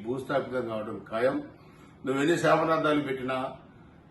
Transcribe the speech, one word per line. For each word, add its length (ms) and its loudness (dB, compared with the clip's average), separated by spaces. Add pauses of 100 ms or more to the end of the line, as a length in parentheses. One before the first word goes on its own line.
భూస్థాపితం 680 -2
కావడం 260 -6 (140)
ఖాయం. 260 2 (680)
నువ్వు 180 0
ఎన్ని 220 4
శాపనార్థాలు 640 4
పెట్టినా, 280 -2 (760)